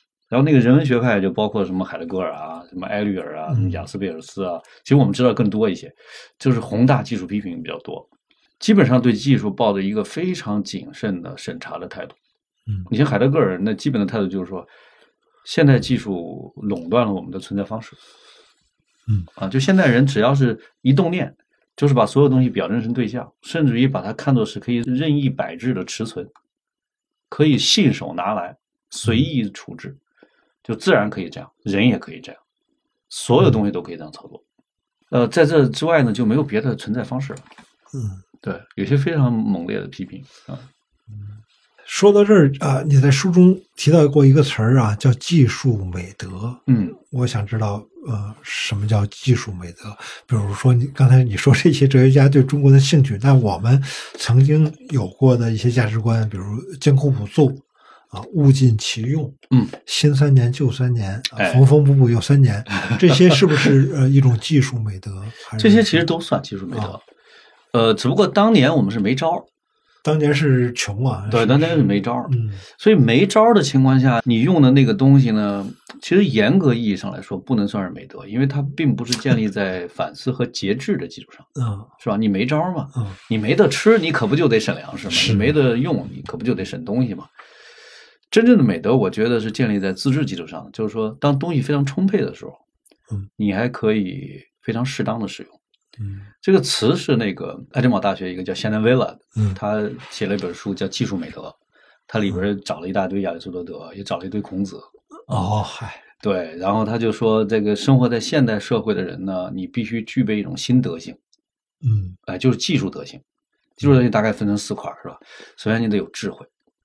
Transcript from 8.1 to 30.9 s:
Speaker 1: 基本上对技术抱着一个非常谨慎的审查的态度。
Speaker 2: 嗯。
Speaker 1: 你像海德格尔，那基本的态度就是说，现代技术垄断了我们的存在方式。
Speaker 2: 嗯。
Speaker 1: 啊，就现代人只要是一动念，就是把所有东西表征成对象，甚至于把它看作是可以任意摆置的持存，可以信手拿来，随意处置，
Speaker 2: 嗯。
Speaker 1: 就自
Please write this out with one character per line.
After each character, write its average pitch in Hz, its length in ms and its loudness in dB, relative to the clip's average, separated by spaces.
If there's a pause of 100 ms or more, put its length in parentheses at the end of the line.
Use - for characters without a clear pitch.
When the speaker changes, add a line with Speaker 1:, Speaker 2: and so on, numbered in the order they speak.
Speaker 1:
基 - 160 2
本 190 120 4
上 123 140 2
对 120 100 2
技 120 280 2
术 101 120 -4
抱 104 220 0
着 98 80 -4
一 98 100 -4
个 107 140 -4
非 180 300 -6
常 104 280 -6
谨 95 300 -12
慎 95 300 -8
的 87 160 -14
审 - 200 -12
查 - 200 -14
的 87 100 -14
态 85 160 -14
度。 - 100 -20 (520)
Speaker 2:
嗯。 98 240 -8
Speaker 1:
你 123 80 -2
像 143 80 2
海 131 120 -2
德 117 80 2
格 143 120 0
尔， 92 200 0
那 104 140 -2
基 104 160 -6
本 123 100 -2
的 104 60 -2
态 98 140 -4
度 98 80 -2
就 92 180 -8
是 90 60 -14
说， 92 120 -12 (840)
现 160 200 2
代 135 120 6
技 120 180 -2
术 85 600 -10
垄 101 340 -8
断 120 160 0
了 107 40 -4
我 92 120 -6
们 85 80 -14
的 92 80 -12
存 101 180 -10
在 101 80 -6
方 110 160 -10
式。 - 160 -20 (1120)
Speaker 2:
嗯。 101 160 -2 (100)
Speaker 1:
啊， 95 140 -10
就 113 100 -4
现 160 160 2
代 185 120 4
人 127 200 4
只 135 140 -2
要 127 140 2
是 127 260 0 (220)
一 127 100 4
动 170 180 2
念， 180 240 -6 (400)
就 143 140 0
是 139 60 2
把 120 100 4
所 135 180 2
有 147 60 6
东 131 140 2
西 120 80 0
表 98 180 -4
征 113 140 -4
成 117 100 -6
对 117 160 -4
象， 120 180 -10 (140)
甚 160 260 -2
至 117 140 0
于 135 80 4
把 139 140 -4
它 - 100 -8
看 - 220 -2
作 113 100 2
是 - 160 -8
可 120 100 -8
以 120 140 0
任 143 320 -2
意 139 140 0
摆 - 260 -8
置 120 160 -4
的 95 140 -6
持 - 180 -10
存， - 240 -12 (1000)
可 151 160 0
以 147 100 4
信 180 340 2
手 82 220 -6
拿 87 220 -6
来， 87 200 -8 (360)
随 113 260 -2
意 135 360 -2
处 - 220 -18
置， - 140 -18
Speaker 2:
嗯。 - 120 -20 (680)
Speaker 1:
就 113 60 -6
自 - 180 -2